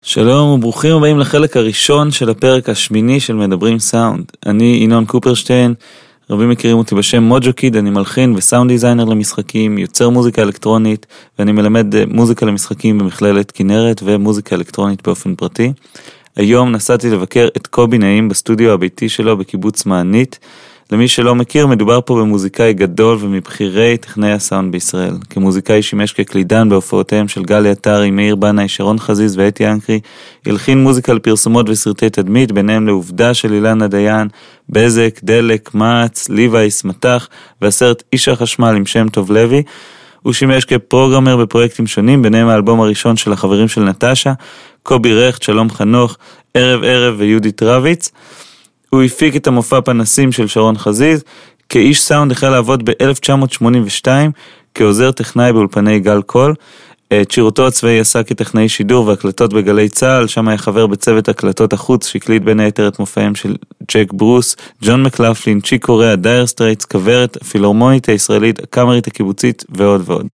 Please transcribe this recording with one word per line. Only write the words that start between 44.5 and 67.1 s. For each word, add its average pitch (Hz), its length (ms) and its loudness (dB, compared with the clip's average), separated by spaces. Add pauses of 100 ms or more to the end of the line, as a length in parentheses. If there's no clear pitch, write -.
קובי 120 300 2
רכט, 120 280 2
שלום 110 280 0
חנוך, 117 480 0 (360)
ערב 123 300 2
ערב 123 340 0
ויהודית 104 460 0
רביץ. 131 480 0 (840)
הוא 131 80 4
הפיק 131 320 0
את 147 120 -2
המופע 127 340 0
פנסים 123 500 0
של 117 160 -2
שרון 110 300 2
חזיז. 139 460 0 (460)
כאיש 127 320 2
סאונד 147 300 2
החל 135 180 0
לעבוד 123 360 0
באלף 127 340 0
תשע 139 160 0
מאות 135 160 0
שמונים 120 340 0
ושתיים 139 460 0 (420)
כעוזר 113 380 2
טכנאי 120 420 0
באולפני 104 460 2
גל 104 220 0
קול. 139 320 0 (680)
את 196 100 -2
שירותו 120 360 2
הצבאי 113 320 0
עשה 110 240 -2
כטכנאי 110 460 -2
שידור 110 380 0
והקלטות 101 460 -2
בגלי 104 360 2
צה"ל, 127 380 0
שם 110 200 -2
היה 107 100 0
חבר 107 300 0
בצוות 107 420 0
הקלטות 104 440 -2
החוץ 110 340 -2
שהקליט 113 360 -2
בין 110 160 0
היתר 107 280 0
את 101 120 -6
מופעיהם 104 360 -4
של 101 200 -6 (360)
ג'ק 104 220 0
ברוס, 117 420 2 (260)
ג'ון 120 220 2
מקלפלין, 113 580 0
צ'יק - 240 -4
קוריאה, 113 300 2
דייר 120 320 0
סטרייטס, 113 380 -2
כוורת, 117 560 0